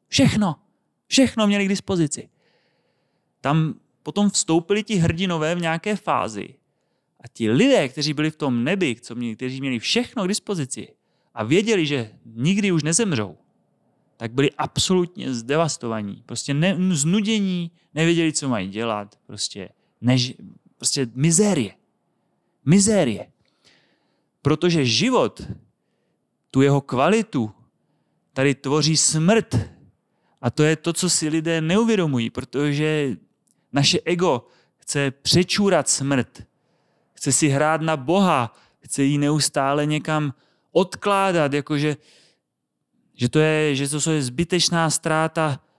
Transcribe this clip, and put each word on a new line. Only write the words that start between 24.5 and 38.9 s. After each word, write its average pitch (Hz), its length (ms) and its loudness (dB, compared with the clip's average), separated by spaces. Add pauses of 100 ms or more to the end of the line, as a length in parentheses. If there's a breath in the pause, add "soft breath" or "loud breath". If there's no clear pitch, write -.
život, 135 560 0 (1080)
tu 131 100 2
jeho 139 200 4
kvalitu, 139 720 0 (800)
tady 135 220 0
tvoří 151 420 0
smrt. 165 580 0 (880)
A 127 80 0
to 151 140 0
je 156 120 4
to, 165 180 -6
co 175 160 -2
si 156 200 0
lidé 160 320 -2
neuvědomují, 165 680 0
protože 147 880 -2 (560)
naše 143 320 2
ego 170 420 0 (300 soft breath)
chce 139 340 -2
přečůrat 180 800 2
smrt. 135 540 -2 (720)
Chce - 180 -4
si 151 160 2
hrát 151 340 2
na 160 160 -2
Boha, 151 580 2 (240 soft breath)
chce - 240 -4